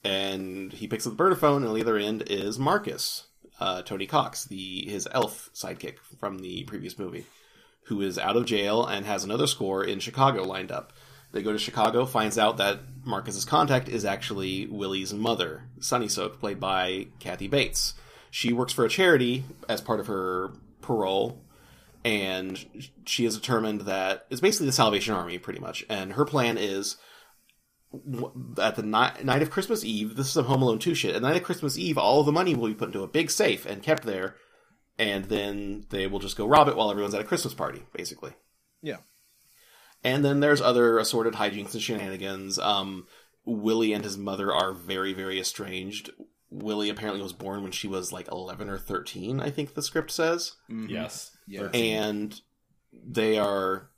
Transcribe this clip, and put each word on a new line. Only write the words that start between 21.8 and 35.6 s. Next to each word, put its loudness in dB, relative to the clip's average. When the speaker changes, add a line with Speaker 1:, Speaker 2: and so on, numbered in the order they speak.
Speaker 1:
and -4
she 0
is 0
determined 0
that -2
it's -6
basically 4
the 2
Salvation 4
Army, -4
pretty -8
much. -8
And -4
her 4
plan 2
is, -2
w-, -8
at 2
the -4
ni-, 2
night 4
of 2
Christmas -2
Eve, -2
this 0
is -4
some 4
Home 4
Alone 6
two 2
shit, 0
at 0
the 2
night 4
of 2
Christmas -4
Eve, 0
all 8
of 4
the 6
money 4
will 2
be 0
put -2
into -4
a -6
big 2
safe 2
and -8
kept 2
there, -4
and 0
then -2